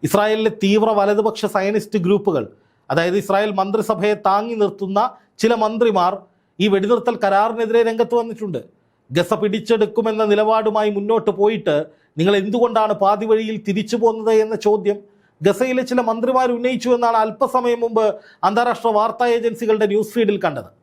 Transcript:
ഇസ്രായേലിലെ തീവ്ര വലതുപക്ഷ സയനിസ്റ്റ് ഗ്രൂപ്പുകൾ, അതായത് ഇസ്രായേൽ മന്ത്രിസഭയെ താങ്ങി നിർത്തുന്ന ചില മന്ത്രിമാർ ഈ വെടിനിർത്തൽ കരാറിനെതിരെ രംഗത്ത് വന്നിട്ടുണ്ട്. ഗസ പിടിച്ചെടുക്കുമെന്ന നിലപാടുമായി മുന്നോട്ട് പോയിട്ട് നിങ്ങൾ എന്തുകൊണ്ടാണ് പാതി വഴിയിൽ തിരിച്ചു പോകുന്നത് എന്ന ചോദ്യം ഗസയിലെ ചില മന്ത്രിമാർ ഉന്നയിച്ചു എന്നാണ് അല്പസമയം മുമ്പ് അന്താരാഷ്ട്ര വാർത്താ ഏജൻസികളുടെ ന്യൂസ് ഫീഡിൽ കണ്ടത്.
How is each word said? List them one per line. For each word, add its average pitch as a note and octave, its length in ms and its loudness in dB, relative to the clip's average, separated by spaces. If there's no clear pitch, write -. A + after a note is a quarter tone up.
ഇസ്രായേലിലെ G#3+ 440 2
തീവ്ര G#3 260 2
വലതുപക്ഷ G#3 460 0
സയനിസ്റ്റ് G#3 500 -2
ഗ്രൂപ്പുകൾ, F#3+ 380 0
അതായത് E3+ 320 0
ഇസ്രായേൽ G3+ 360 0
മന്ത്രിസഭയെ G3+ 560 -2
താങ്ങി A3 340 -2
നിർത്തുന്ന G3 360 -4
ചില A3+ 100 4
മന്ത്രിമാർ G#3+ 480 0
ഈ G#3 100 4
വെടിനിർത്തൽ A#3 420 0
കരാറിനെതിരെ A3 640 2
രംഗത്ത് A#3 320 -2
വന്നിട്ടുണ്ട്. G#3+ 380 -8
ഗസ E3+ 240 0
പിടിച്ചെടുക്കുമെന്ന G#3+ 920 0
നിലപാടുമായി G#3+ 680 2
മുന്നോട്ട് G#3+ 420 0
പോയിട്ട് G3+ 380 0
നിങ്ങൾ F#3 220 2
എന്തുകൊണ്ടാണ് A3 520 0
പാതി G3+ 240 0
വഴിയിൽ A3 260 0
തിരിച്ചു G#3+ 320 -2
പോകുന്നത് A3 320 2
എന്ന A3 120 -4
ചോദ്യം G3+ 300 0
ഗസയിലെ B3+ 440 0
ചില B3 100 0
മന്ത്രിമാർ B3 460 0
ഉന്നയിച്ചു A#3+ 400 -4
എന്നാണ് A#3 280 0
അല്പസമയം A#3+ 600 -2
മുമ്പ് A3 220 0
അന്താരാഷ്ട്ര A#3 500 2
വാർത്താ A3+ 280 0
ഏജൻസികളുടെ A3+ 560 0
ന്യൂസ് G#3+ 240 0
ഫീഡിൽ G#3 300 2
കണ്ടത്. C3+ 240 -4